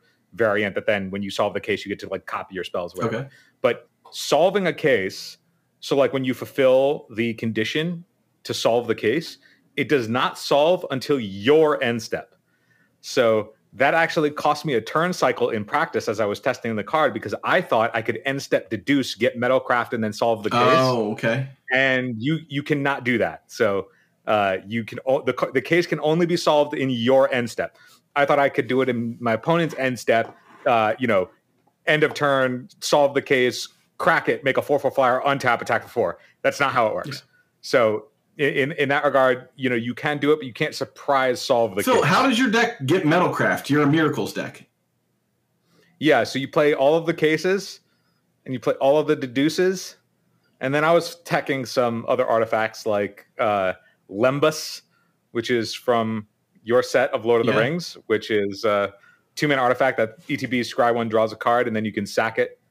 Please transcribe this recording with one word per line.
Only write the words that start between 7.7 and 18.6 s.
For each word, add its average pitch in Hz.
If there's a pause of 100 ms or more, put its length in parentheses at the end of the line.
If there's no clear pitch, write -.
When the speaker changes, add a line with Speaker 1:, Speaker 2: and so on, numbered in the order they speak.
Speaker 1:
to -
solve 117
the 113
case, 120 (380)
it 131
does 131
not 131
solve 160
until 139
your 131
end 117
step. - (640)
So 110 (200)
that 135
actually 160
cost 147
me 151
a 113
turn 165
cycle 127
in 110
practice 147
as 107
I 110
was 101
testing 123
the 104
card 147
because 104 (100)
I 143
thought 117
I 113
could 113
end 139
step -